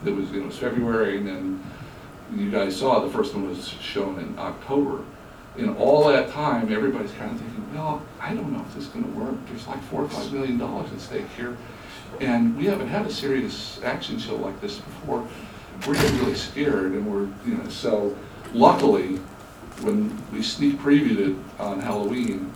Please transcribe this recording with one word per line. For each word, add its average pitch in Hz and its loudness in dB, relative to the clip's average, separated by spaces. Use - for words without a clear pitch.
It 101 2
was, 98 -2
you 98 -2
know, 95 -4
it - -4
was - -8
February, 113 2
and 101 -2
then 95 -4
you 101 0
guys 98 2
saw 123 6
the - 0
first 104 0
one 98 -2
was 90 -6
shown 95 -4
in - -6
October. 139 0
In 117 2
all 151 8
that 131 6
time, 131 0
everybody's 107 0
kinda 113 -8
thinking, 110 -8
"Well, 156 -2
I 127 -4
don't 165 -2
know 117 -4
if - -12
this - -8
is - -10
gonna - -4
work. - -4
There's, - -10
like, - -8
four 139 -2
or 147 -2
five 139 -6
million 131 0
dollars - -4
at - -8
stake - -6
here." 123 -6
And 139 4
we 156 2
haven't 202 2
had 208 0
a - -4
serious 135 -2
action 120 -4
show 110 -4
like 113 -4
this 104 -6
before. - -4
We're 143 2
getting 131 4
really - 2
scared, 104 0
and 104 -2
we're, 101 -2
you 120 0
know, - -6
so 104 0
luckily, 95 6
when 107 2
we 110 -4
sneak 139 2
previewed 143 6
it 95 2
on 101 -2
Halloween 104 -2